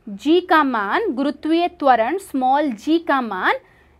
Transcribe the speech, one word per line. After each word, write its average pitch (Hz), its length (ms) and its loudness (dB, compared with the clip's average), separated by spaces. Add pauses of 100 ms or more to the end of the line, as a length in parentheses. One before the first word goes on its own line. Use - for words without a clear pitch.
जी 294 320 0
का 311 220 2
मान, 262 480 -2
गुरुत्वीय 302 560 -2
त्वरण 262 500 2
स्मॉल 277 540 -2
जी 302 280 -2
का 277 220 0
मान 220 320 -2 (460)